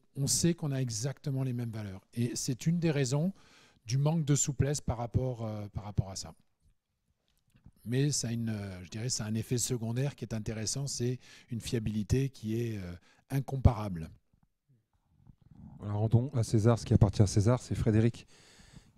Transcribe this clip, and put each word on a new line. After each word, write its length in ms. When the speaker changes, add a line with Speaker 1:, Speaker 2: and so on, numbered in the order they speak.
Speaker 1:
On 100
sait 300
qu'on 160
a 80
exactement 640
les 100
mêmes 180
valeurs. 300
Et 180
c'est 320
une 140
des 100
raisons 440
du 140
manque 260
de 80
souplesse 480
par 160
rapport, 480
euh, 280
par 100
rapport 260
à 60
ça. 180
Mais 240
ça 200
a 20
une, 180
euh, 340
je 60
dirais, 200
c'est 140
un 120
effet 240
secondaire 560
qui 100
est 80
intéressant, 540
c'est 320
une 80
fiabilité 720
qui 300
est, 180
euh, 160
incomparable. 800
Speaker 2:
Voilà, 160
rendons 400
à 80
César 380
ce 40
qui 120
appartient 260
à 60
César, 340
c'est 140
Frédéric 500